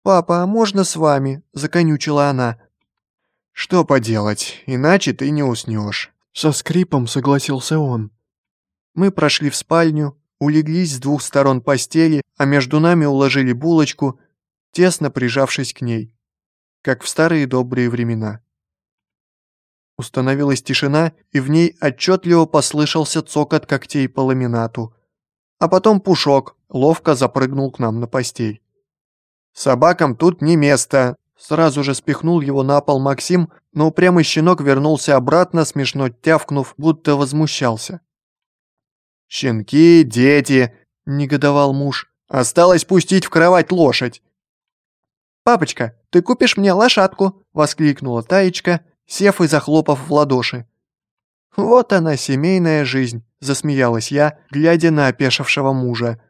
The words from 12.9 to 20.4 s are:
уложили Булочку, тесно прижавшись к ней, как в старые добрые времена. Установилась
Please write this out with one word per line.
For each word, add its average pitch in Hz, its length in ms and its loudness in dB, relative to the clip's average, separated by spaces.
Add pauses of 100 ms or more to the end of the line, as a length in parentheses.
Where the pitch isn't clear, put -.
уложили 135 480 0
Булочку, 147 680 -2 (520)
тесно 175 380 0
прижавшись 127 640 -2
к - 80 -14
ней, 113 320 -6 (680)
как 131 180 -2
в - 60 -12
старые 160 400 0
добрые 123 420 -2
времена. 113 520 -4 (1600)
Установилась 135 640 -2